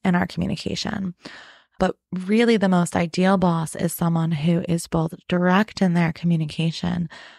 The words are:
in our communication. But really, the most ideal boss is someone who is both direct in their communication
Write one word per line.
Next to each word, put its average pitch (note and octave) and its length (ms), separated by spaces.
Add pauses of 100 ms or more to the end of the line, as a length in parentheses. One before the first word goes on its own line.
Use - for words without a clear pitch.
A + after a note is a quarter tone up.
in F3+ 120
our F3+ 100
communication. F#3 880 (640)
But F#3 180 (160)
really, G#3+ 440
the G3 120
most F3+ 280
ideal F3+ 400
boss E3+ 380
is - 180
someone E3 400
who E3 360
is E3+ 180
both D#3+ 280 (140)
direct F3+ 540
in F3 120
their E3 180
communication E3 960 (300)